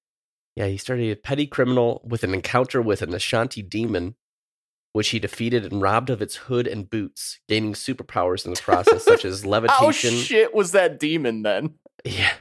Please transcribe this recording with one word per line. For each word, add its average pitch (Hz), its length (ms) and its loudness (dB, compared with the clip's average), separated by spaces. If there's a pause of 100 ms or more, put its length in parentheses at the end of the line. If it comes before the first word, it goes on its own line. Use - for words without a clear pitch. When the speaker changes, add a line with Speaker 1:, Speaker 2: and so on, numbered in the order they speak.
(540)
Speaker 1:
Yeah, 104 140 -4
he 98 80 -4
started 120 340 -2
a 104 60 -4
petty 143 300 -4
criminal 127 580 2
with 117 180 -4
an 92 100 -2
encounter 123 480 0
with 110 220 0
an 85 100 -4
Ashanti 113 480 -2
demon, 101 540 -4 (800)
which 107 180 0
he 117 80 -2
defeated 113 520 -2
and 98 120 -2
robbed 110 260 2
of 110 140 -2
its - 140 -6
hood 123 300 -2
and 104 220 -6
boots, - 600 -8
gaining 107 260 0
superpowers 95 720 -4
in 87 80 -6
the - 80 -6
process, 92 420 4
such 466 200 6
as 98 220 -4
Speaker 2:
<laughs> - 0 -
Speaker 1:
levitation. 247 680 4
Speaker 2:
How - 20 2
shit 226 380 2
was 190 180 0
that 170 260 4
demon 143 440 -2
then? 107 320 -2 (300)
Speaker 1:
Yeah, 95 360 -2